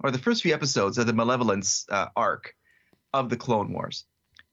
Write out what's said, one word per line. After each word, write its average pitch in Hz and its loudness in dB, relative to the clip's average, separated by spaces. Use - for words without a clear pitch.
or 135 0
the 131 -2
first 233 0
few 160 4
episodes 123 0
of 117 2
the 117 2
Malevolence, 113 0
uh, 98 0
arc 101 -2
of 131 0
the 120 -2
Clone 110 0
Wars, - -8